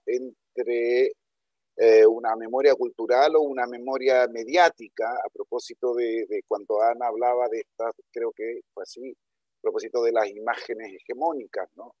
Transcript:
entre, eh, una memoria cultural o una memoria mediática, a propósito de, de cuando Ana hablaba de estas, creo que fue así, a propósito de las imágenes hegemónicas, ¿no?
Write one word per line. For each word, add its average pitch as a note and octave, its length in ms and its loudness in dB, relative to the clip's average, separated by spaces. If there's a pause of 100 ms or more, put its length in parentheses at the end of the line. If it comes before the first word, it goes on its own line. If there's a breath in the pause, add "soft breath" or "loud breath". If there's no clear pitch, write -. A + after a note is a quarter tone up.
entre, A#2+ 1080 -2 (640)
eh, A2 300 8
una A2+ 300 2
memoria B2+ 380 2
cultural B2 640 2
o D#3 60 4
una C3 240 -4
memoria B2+ 600 0
mediática, A#2 800 0 (160)
a - 60 -8
propósito A#2+ 640 -6
de, A2+ 340 -2
de G2+ 180 -6
cuando G#2 360 -2
Ana A#2 240 0
hablaba B2 420 0
de A2+ 120 -6
estas, A2+ 340 -8 (160)
creo A#2 220 -6
que A2+ 360 -10
fue G2+ 140 -14
así, A#2+ 280 -16
a - 520 -20
propósito A2 400 -4
de A#2 100 2
las G#2+ 160 2
imágenes A2 720 -8
hegemónicas, A#2+ 760 -6
¿no? - 240 -20